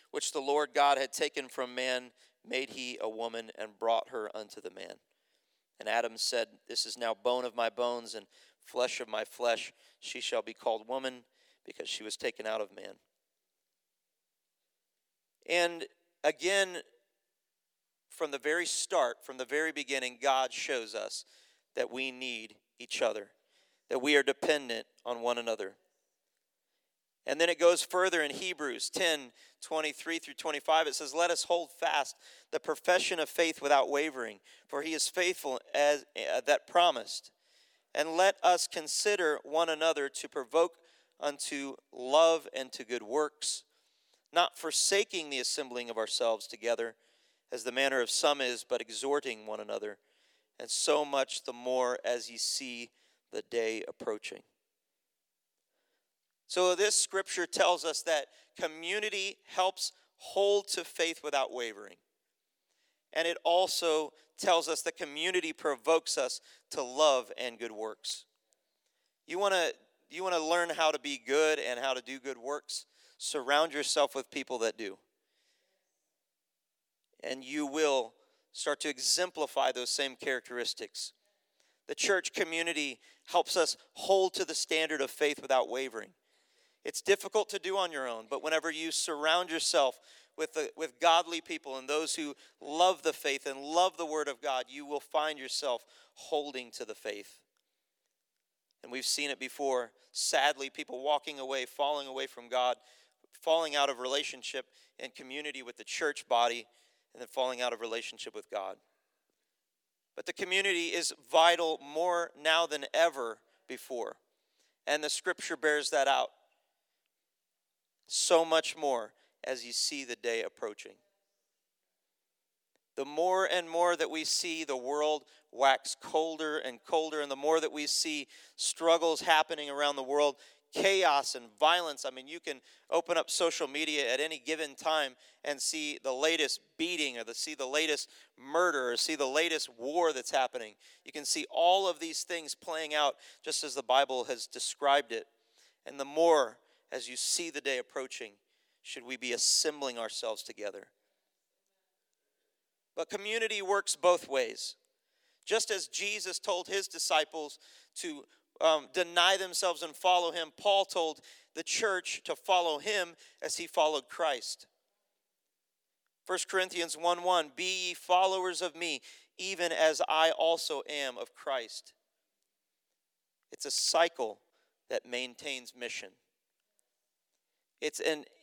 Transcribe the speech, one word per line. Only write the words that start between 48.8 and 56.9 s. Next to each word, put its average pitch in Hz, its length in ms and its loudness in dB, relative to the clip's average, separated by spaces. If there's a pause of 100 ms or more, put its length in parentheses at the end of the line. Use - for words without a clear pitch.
exhorting 117 640 -4
one 107 140 -8
another, 104 380 -6 (640)
and 117 100 -8
so 151 340 2
much 139 400 0
the 127 100 -8
more 127 520 0
as 117 240 -2
ye 117 80 -14
see 120 540 -6 (400)
the 110 100 -6
day 113 460 -2
approaching." - 560 -8 (2000)
So 180 260 4
this 208 200 4